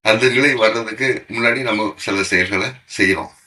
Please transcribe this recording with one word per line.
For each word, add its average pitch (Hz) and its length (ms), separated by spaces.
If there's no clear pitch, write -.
அந்த 117 280
நிலை 131 260
வர்றதுக்கு 113 720
முன்னாடி 117 340
நம்ம 107 340
சில 98 260
செயல்களை 95 460
செய்யறோம். - 340